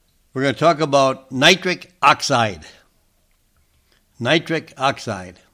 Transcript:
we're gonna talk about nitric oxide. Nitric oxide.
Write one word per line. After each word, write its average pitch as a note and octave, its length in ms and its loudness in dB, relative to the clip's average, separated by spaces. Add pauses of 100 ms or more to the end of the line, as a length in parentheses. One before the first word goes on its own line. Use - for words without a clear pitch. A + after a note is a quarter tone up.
(340)
we're C3 80 -6
gonna C#3 120 0
talk D#3 260 2
about C#3 520 0
nitric E3+ 680 0
oxide. A#2+ 640 2 (1500)
Nitric D#3 560 -2
oxide. G2+ 640 -6 (140)